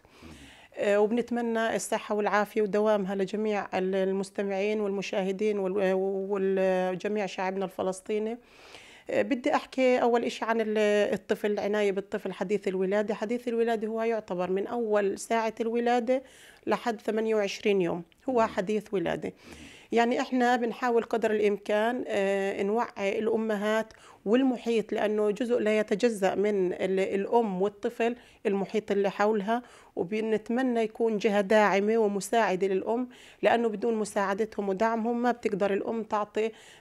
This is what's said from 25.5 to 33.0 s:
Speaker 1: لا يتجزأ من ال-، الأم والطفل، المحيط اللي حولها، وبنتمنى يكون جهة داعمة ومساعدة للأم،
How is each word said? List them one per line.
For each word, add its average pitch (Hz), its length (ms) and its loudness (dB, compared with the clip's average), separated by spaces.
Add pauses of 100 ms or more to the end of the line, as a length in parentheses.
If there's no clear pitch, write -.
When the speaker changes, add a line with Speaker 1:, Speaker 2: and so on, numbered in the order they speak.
Speaker 1:
لا 214 200 2
يتجزأ 208 560 0
من 196 380 2
ال-، 190 260 0
الأم 196 600 0
والطفل، 226 540 -2 (300)
المحيط 202 460 -2
اللي 196 180 2
حولها، 214 520 0 (340)
وبنتمنى 220 840 -2
يكون 226 380 0
جهة 202 240 2
داعمة 208 560 4
ومساعدة 202 680 0
للأم، 226 420 -2 (320)